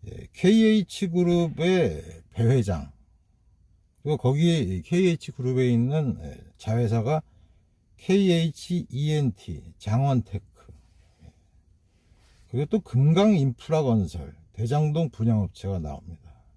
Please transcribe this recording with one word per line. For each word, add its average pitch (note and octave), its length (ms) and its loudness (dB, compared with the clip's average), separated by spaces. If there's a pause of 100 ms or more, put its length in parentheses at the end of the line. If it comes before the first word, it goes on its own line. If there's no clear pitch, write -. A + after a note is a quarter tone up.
예, - 260 -16
케이에이치 G#3+ 760 2
그룹의 E3+ 1200 0
배회장, G2+ 640 0 (1080)
그리고 C#3+ 160 -2
거기에 D#3 420 2
이 F#2 220 -4
케이에이치 F3 500 0
그룹에 B2+ 360 0
있는, B2+ 540 0
예, - 160 -14 (200)
자회사가 A#2 640 -2 (760)
케이에이치 F3 920 0
이엔티, C3+ 920 -4
장원테크, B2 680 -2 (800)
예. - 80 -20 (1160)
그리고 C#3 160 -4
또 G#3+ 140 -2
금강인프라건설, C3+ 1600 2 (160)
대장동 D3 580 -2
분양업체가 G2 680 -2
나옵니다. D2+ 640 -14 (120)